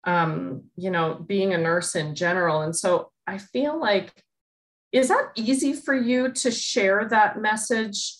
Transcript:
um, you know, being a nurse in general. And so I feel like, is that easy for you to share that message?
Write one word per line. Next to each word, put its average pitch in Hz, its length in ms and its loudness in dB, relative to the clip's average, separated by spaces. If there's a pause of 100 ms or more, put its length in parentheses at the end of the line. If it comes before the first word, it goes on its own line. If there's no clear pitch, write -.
um, 165 600 -2 (120)
you 185 160 -6
know, 165 220 0
being 190 400 -2
a 170 40 0
nurse 170 380 0
in 151 180 -2
general. 175 480 0
And 160 140 -4
so 180 360 0 (140)
I 196 120 -8
feel 294 420 -4
like, 208 320 0 (800)
is 254 160 4
that 523 280 2
easy 269 360 2
for - 240 -2
you 254 380 2
to 254 180 0
share 208 560 0
that 214 320 4
message? 220 800 -2